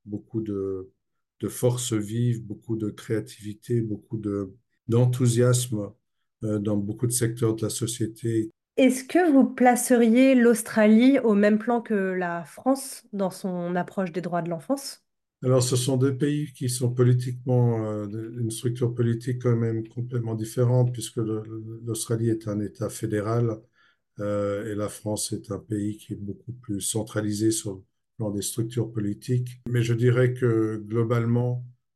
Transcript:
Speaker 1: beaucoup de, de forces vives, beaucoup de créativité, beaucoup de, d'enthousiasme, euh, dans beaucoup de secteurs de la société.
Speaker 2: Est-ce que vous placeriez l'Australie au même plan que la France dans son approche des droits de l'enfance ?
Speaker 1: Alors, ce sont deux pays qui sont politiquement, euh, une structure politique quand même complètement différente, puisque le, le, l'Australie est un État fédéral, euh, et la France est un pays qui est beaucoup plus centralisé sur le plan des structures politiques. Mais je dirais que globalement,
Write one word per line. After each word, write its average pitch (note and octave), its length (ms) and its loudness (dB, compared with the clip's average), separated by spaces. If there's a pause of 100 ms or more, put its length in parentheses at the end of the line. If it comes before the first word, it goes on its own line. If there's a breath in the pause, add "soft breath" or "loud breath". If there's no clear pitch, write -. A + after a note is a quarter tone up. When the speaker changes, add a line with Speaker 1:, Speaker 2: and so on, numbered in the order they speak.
Speaker 1:
beaucoup G#2 360 -8
de, G2 480 -6 (520)
de G#2+ 80 -2
forces B2 440 0
vives, A2 500 -2
beaucoup G#2+ 340 -8
de G#2 120 -4
créativité, G#2+ 920 -6
beaucoup G#2+ 360 -6
de, G2+ 360 -4 (340)
d'enthousiasme, B2 1040 2 (520)
euh, G#2+ 160 -2
dans G#2 180 0
beaucoup G#2 300 -2
de A#2+ 40 -4
secteurs A2+ 440 0
de - 80 -6
la G#2 60 0
société. A2+ 840 -4 (260)
Speaker 2:
Est-ce B3+ 260 4
que E4+ 280 4
vous C4+ 120 8
placeriez B3 920 6
l'Australie A#3 840 6
au A3 140 4
même G#3 240 6
plan A#3+ 240 -2
que A3+ 140 -2
la F#3 500 -2
France - 640 -4
dans F#3+ 200 -2
son F3+ 440 -4
approche F3 360 -4
des F3+ 100 -6
droits F3 220 -2
de F3 60 -6
l'enfance ? F3 540 -6 (400)
Speaker 1:
Alors, B2+ 180 4
ce B2 140 0
sont C3 220 2
deux C3+ 180 2
pays D3 380 -2
qui B2+ 160 -6
sont B2 220 -2
politiquement, B2 1000 2
euh, G#2 160 -6 (320)
une A2+ 100 -2
structure B2 460 -4
politique A#2+ 460 -2
quand A#2+ 140 2
même A2+ 320 -2
complètement A#2+ 480 -6
différente, B2 580 2
puisque A2+ 240 -10
le, G#2+ 260 -4
le, A2 420 -14
l'Australie A2+ 440 -2
est A2 180 -2
un G#2 120 -2
État G2+ 300 -6
fédéral, A2 720 -2 (600)
euh, G2+ 520 -4
et G2+ 40 -6
la G#2 140 -4
France G#2+ 440 -6
est G2 180 -8
un F#2+ 80 -6
pays G#2 380 -4
qui - 160 -14
est F#2+ 40 -6
beaucoup G2 360 -12
plus G2+ 280 -8
centralisé G#2+ 680 -2
sur G2+ 240 -4
le F#2+ 60 -16 (360)
plan G#2 140 -4
des G2+ 100 -4
structures A#2 500 -4
politiques. A2 680 -4 (100)
Mais A#2+ 140 0
je A#2 100 0
dirais B2 400 4
que A2 440 0
globalement, A#2 840 0 (320)